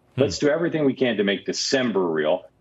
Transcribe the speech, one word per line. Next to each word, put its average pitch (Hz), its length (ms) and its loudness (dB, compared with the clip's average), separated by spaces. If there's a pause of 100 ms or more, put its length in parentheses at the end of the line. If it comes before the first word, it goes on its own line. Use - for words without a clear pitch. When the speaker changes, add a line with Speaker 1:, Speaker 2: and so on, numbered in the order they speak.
(160)
Speaker 1:
Hmm. 127 60 2
Speaker 2:
Let's 95 180 0
do 143 100 2
everything 156 360 0
we 131 100 2
can 120 220 0
to 104 60 2
make 98 220 -2
December 101 600 0
real," 78 380 0 (160)